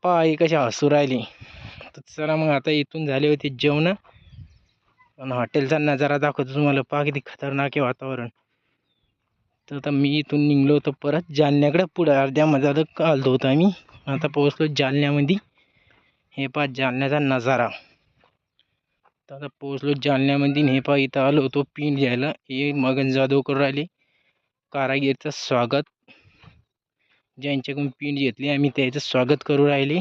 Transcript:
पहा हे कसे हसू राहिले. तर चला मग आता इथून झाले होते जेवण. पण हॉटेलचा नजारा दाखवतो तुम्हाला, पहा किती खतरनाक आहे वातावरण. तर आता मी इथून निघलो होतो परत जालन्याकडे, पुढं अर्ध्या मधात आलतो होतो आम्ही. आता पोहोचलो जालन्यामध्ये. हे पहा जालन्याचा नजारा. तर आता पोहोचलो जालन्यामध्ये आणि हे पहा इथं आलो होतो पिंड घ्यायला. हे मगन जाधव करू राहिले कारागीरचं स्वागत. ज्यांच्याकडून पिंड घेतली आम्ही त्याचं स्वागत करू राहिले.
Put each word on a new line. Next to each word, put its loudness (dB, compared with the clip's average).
पहा 2
हे 4
कसे 2
हसू 0
राहिले. 2
तर -20
चला -4
मग 0
आता 0
इथून -2
झाले 0
होते 0
जेवण. 0
पण -8
हॉटेलचा 0
नजारा 0
दाखवतो -4
तुम्हाला, 0
पहा -4
किती -2
खतरनाक -6
आहे -2
वातावरण. -6
तर -12
आता -6
मी 2
इथून 0
निघलो 4
होतो 0
परत -2
जालन्याकडे, 4
पुढं 2
अर्ध्या 2
मधात 0
आलतो 2
होतो 0
आम्ही. 4
आता -4
पोहोचलो 0
जालन्यामध्ये. 0
हे -6
पहा -4
जालन्याचा -2
नजारा. 0
तर -18
आता -14
पोहोचलो -4
जालन्यामध्ये 2
आणि 4
हे 2
पहा 0
इथं 0
आलो 4
होतो -2
पिंड -4
घ्यायला. 0
हे -6
मगन 0
जाधव 2
करू -4
राहिले -2
कारागीरचं -2
स्वागत. -4
ज्यांच्याकडून -4
पिंड -8
घेतली -2
आम्ही 2
त्याचं -2
स्वागत 0
करू 4
राहिले. 0